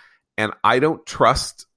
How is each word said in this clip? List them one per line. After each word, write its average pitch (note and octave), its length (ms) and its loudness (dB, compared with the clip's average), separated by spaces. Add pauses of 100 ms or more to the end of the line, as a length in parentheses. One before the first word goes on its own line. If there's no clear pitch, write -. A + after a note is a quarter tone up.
(380)
And G#2+ 140 -4 (120)
I A#2 160 4
don't D3+ 260 -2
trust - 600 -2 (120)